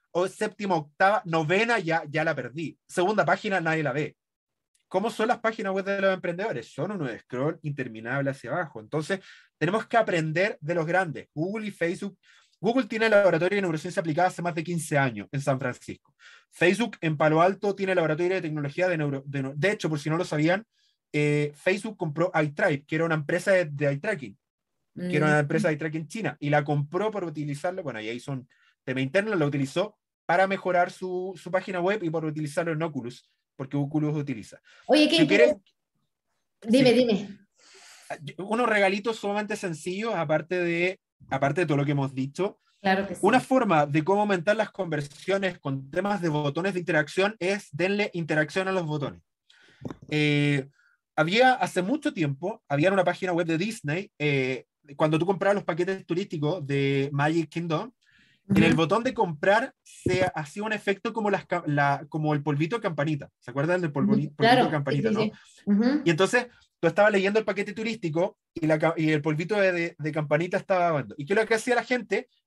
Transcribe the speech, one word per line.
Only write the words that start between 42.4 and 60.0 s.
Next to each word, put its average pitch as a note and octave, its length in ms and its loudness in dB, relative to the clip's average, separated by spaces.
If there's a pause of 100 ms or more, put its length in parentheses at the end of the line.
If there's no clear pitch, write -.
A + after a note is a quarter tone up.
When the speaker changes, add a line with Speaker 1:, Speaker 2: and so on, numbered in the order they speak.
Speaker 2:
Claro G3 260 0
que F#3 80 -8
sí. - 80 -12
Speaker 1:
Una A#3+ 180 6
forma G3+ 460 2
de D3+ 180 0
cómo G3 180 2
aumentar G3+ 340 2
las G#3 140 -2
conversiones F3+ 880 -4
con C3+ 320 -6
temas F#3+ 300 -2
de E3+ 80 0
botones D3+ 460 -2
de F3+ 60 -4
interacción E3+ 580 0
es G3 340 -2
denle G3+ 400 -2
interacción E3 560 -2
a F#3+ 40 -2
los F3+ 120 0
botones. C#3 380 -6 (840)
Eh, D3 600 2 (480)
había, A3+ 380 4
hace F3+ 280 -2
mucho C#4+ 300 -2
tiempo, E3+ 560 -4
había D#3 240 2
una F#3 120 4
página F3+ 280 -2
web E3+ 140 0
de E3 120 0
Disney, F#3+ 600 -6
eh, C3+ 480 -2 (300)
cuando D#3 220 2
tú E3+ 60 0
comprabas G3 300 2
los G3 100 -4
paquetes F3+ 400 -4
turísticos E3+ 600 -4
de C#3 460 0
Magic D#3 360 0
Kingdom, E3+ 420 -4 (600)
en G3 120 6
el E3 100 6
Speaker 2:
Ujú. D#3 100 4
Speaker 1:
botón G3 200 2
de B3+ 120 -2
comprar G3 580 2 (100)
se F#3 520 -2